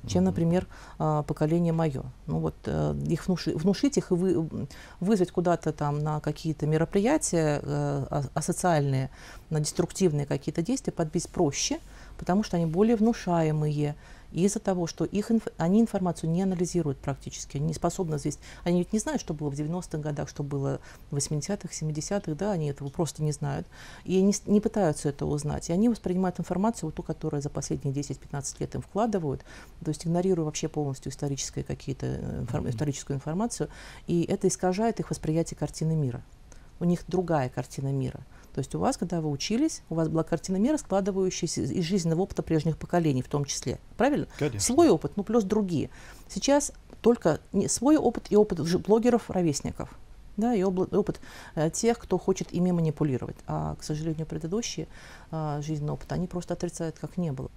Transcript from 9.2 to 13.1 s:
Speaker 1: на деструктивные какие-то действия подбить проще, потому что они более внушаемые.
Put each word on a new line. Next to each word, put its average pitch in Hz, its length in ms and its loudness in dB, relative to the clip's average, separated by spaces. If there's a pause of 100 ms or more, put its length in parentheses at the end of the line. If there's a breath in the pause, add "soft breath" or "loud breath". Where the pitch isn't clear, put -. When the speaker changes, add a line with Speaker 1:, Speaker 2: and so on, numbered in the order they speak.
Speaker 1:
на 156 100 2
деструктивные 151 680 2
какие-то - 340 -2
действия 233 320 -2
подбить 165 380 -2
проще, 170 480 0 (400 loud breath)
потому 190 240 2
что 185 140 -2
они 170 100 4
более 208 300 4
внушаемые. 156 1000 2 (400 loud breath)